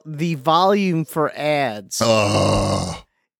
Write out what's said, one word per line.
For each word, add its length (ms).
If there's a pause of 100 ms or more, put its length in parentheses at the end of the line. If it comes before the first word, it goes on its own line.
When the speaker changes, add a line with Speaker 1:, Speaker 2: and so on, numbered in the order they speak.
Speaker 1:
the 300
volume 680
for 300
ads 680
Speaker 2:
Ugh. 1000 (360)